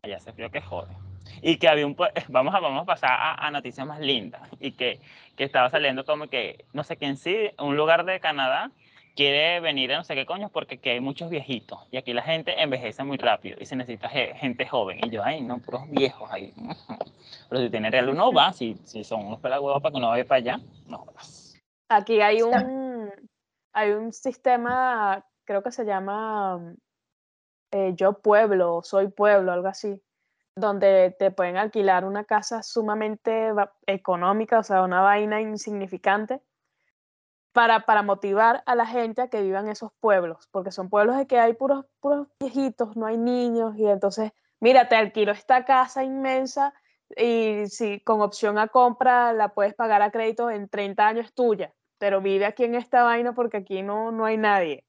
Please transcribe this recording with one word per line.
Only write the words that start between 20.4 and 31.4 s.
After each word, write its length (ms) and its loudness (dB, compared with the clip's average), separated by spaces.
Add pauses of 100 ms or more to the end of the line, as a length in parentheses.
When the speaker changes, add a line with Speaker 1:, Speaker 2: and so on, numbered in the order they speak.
Speaker 1:
no 100 -16
jodas. 600 -20 (320)
Speaker 2:
Aquí 320 4
hay 160 4
Speaker 3:
Sí. 60 2
Speaker 2:
un... 680 -2 (640)
Hay 160 0
un 240 -4
sistema, 1080 -2 (220)
creo 180 -4
que 100 -6
se 120 -6
llama, 880 -4 (960)
eh, 240 0
Yo 200 2
Pueblo, 640 4
o 60 -4
Soy 260 0
Pueblo, 440 4
algo 160 -2
así, 320 -8 (560)
donde 640 4
te 120 2
pueden 280 -2